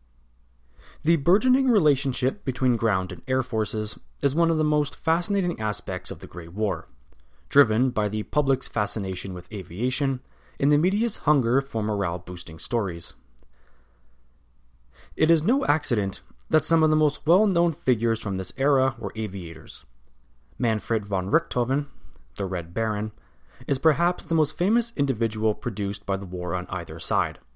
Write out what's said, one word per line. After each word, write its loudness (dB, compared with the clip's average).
The 4
burgeoning 4
relationship 2
between 2
ground 0
and -10
air 0
forces -2
is 2
one 4
of 2
the 2
most 0
fascinating 0
aspects -4
of -6
the -10
Great -10
War. -2
Driven 4
by 0
the -2
public's 0
fascination -4
with -8
aviation, -2
in 4
the 6
media's 0
hunger 2
for -4
morale-boosting -4
stories. -4
It 4
is 4
no 2
accident 0
that 4
some 4
of 4
the 2
most 0
well-known 4
figures 0
from -2
this -4
era 2
were -6
aviators. -8
Manfred 0
von -2
Richthofen, 0
the -2
Red -4
Baron, -2
is 2
perhaps 2
the -2
most 2
famous 0
individual 0
produced -4
by 0
the -6
war -4
on -4
either -8
side. -2